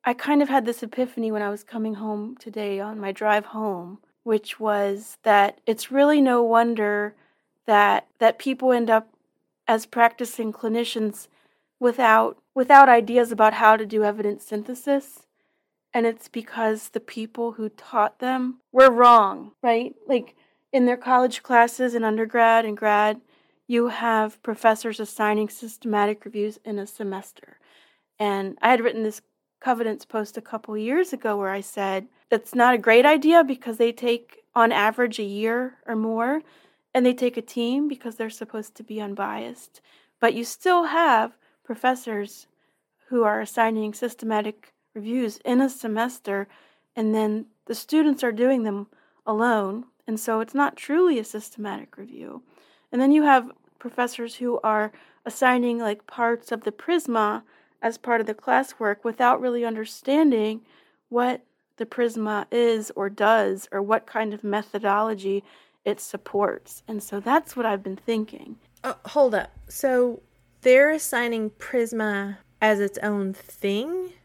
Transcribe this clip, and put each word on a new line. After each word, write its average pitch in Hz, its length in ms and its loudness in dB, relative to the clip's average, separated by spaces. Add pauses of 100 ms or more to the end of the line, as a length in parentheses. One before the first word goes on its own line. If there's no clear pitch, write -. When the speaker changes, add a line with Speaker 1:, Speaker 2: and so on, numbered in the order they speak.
Speaker 1:
I 247 80 0
kind 285 300 0
of 277 60 0
had 262 180 0
this 240 160 -6
epiphany 233 480 -6
when 208 120 -4
I 202 80 -4
was 208 120 -10
coming 220 320 -8
home 214 420 -8
today 202 440 -8
on 214 180 -10
my 196 140 -8
drive 208 340 0
home, 196 520 -8 (260)
which 214 340 -2
was 208 640 -2
that 202 440 4
it's 226 260 -4
really 285 280 4
no 247 220 4
wonder 220 720 0 (520)
that, 202 420 4 (100)
that 226 220 4
people 254 320 0
end 233 180 2
up 220 200 2 (580)
as 220 180 0
practicing 233 680 0
clinicians 220 760 -4 (500)
without, 233 600 2 (140)
without 269 360 10
ideas 233 420 4
about 214 240 4
how 220 220 6
to 220 100 -6
do 214 160 0
evidence 208 420 -2
synthesis. 254 800 -6 (680)
And 233 140 0
it's 220 200 -6
because 220 640 -6
the - 120 -10
people 226 520 -10
who 220 160 -8
taught - 500 -4
them 254 400 -4 (140)
were 262 180 10
wrong, 226 640 6 (100)
right? 240 320 0 (140)
Like, - 260 -2 (380)
in 254 140 4
their 247 100 2
college 247 480 0
classes 240 500 2
in 226 80 -2
undergrad 226 600 2
and 208 120 -6
grad, 214 440 0 (460)
you 240 220 0
have 220 540 -2
professors 220 580 -2
assigning 214 480 -2
systematic 208 760 -4
reviews 214 400 -6
in 208 120 -8
a 196 80 -10
semester. - 720 -14 (600)
And 196 420 -4
I 226 100 4
had 240 120 4
written 226 220 -2
this 214 180 -8 (380)
Covenants 226 440 -4
post 214 320 -8
a 220 60 -12
couple 220 340 -12
years 277 380 -2
ago 208 240 -4
where 196 100 -4
I 196 140 -6
said 196 460 -6 (200)
that's 226 260 -2
not 247 200 4
a 233 40 0
great 233 280 6
idea 311 380 6
because 247 340 -6
they 233 140 2
take, 240 500 -6 (120)
on 226 180 4
average, 220 460 0
a 220 40 -6
year 226 640 -6
or 226 100 -6
more, 226 460 -2 (500)
and 247 140 2
they 247 80 4
take 247 240 -4
a 226 40 -8
team 247 460 -4
because 247 280 -10
they're 220 120 -8
supposed 214 460 -14
to 233 80 -20
be 214 180 -12
unbiased. 208 800 -10 (400)
But 233 140 2
you 233 100 -6
still 349 400 0
have 294 540 0 (240)
professors 226 840 -6 (640)
who 240 140 0
are 214 180 0
assigning 220 540 -2
systematic 220 800 -6 (180)
reviews 220 540 -6
in 247 160 2
a 269 80 0
semester, 220 760 -6 (480)
and 220 200 -2
then 214 320 -4 (180)
the 226 100 -10
students 302 480 -2
are 240 100 -2
doing 240 320 0
them 202 240 -6 (380)
alone, 220 580 -2 (220)
and 220 140 -6
so 220 200 -4
it's 226 140 -10
not 285 220 0
truly 320 420 0
a 214 60 -6
systematic - 720 -14
review. - 460 -20 (500)
And 247 80 -2
then 269 100 4
you 302 140 6
have 254 260 4 (300)
professors 240 560 -8
who 247 260 -4
are 214 300 0 (340)
assigning, 247 540 0
like, 214 260 -6
parts 233 460 -4
of 226 100 -8
the 208 80 -4
prisma 226 720 -2 (400)
as 226 160 -4
part 233 220 0
of 214 80 -6
the 214 80 -6
classwork 233 680 -2
without 247 380 0
really 240 240 -4
understanding 220 960 -2 (480)
what 247 340 -2 (340)
the 226 80 -8
prisma 220 680 -4
is 233 420 0
or 196 160 -6
does 208 600 0
or 202 100 -4
what 208 240 -2
kind 220 260 -6
of 214 120 -12
methodology 208 1000 -4 (420)
it 208 140 -4
supports. - 880 -6
And 214 160 -10
so 202 160 -10
that's 269 380 -2
what 233 100 -4
I've 202 160 -4
been 190 140 -10
thinking. - 600 -8 (280)
Speaker 2:
Uh, 254 100 -8 (120)
hold 262 280 2
up. - 160 -4 (180)
So 247 540 -2 (380)
they're 269 320 6
assigning 233 580 -4
prisma 214 840 -6 (240)
as 214 180 2
its 202 200 -4
own 202 360 -4
thing? 320 800 -8 (120)